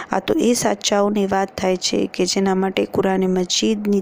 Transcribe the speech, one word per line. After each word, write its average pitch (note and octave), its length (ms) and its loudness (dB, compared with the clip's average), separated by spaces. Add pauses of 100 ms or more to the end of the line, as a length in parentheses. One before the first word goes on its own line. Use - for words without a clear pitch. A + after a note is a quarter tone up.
(120)
આ F#3+ 80 0
તો G#3 140 -2
એ G#3+ 200 2
સાચાઓની G#3 720 0
વાત F#3+ 320 -2
થાય F#3 180 0
છે G3 380 -2
કે F#3 120 0
જેના F#3+ 300 0
માટે F#3+ 300 0
કુરાન F#3+ 380 0
મજીદની G3+ 800 0